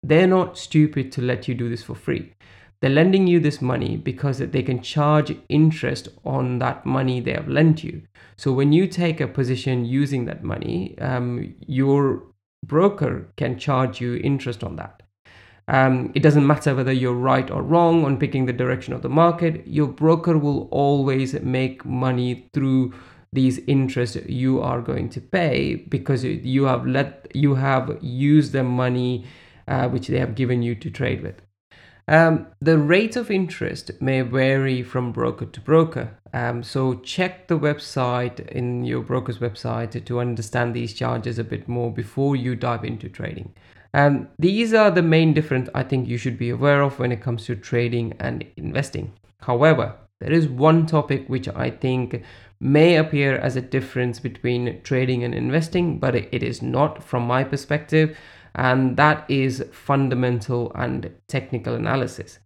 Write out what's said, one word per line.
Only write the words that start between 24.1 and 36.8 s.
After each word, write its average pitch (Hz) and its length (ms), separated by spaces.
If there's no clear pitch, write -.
you 131 360
are 127 200
going 131 280
to - 100
pay 143 560
because 135 480
you 127 400
have 127 240
let, 135 460
you 139 220
have 131 460
used 139 520
the 135 100
money, 123 640
uh, 127 220
which 127 180
they 131 100
have 131 160
given 120 300
you 117 120
to 107 140
trade 127 320
with. - 200
Um, 156 380
the 156 200
rate 185 360
of 240 140
interest - 640
may 131 200
vary 131 600
from 123 300
broker 120 340
to - 160
broker. 151 560
Um, 120 300
so 131 320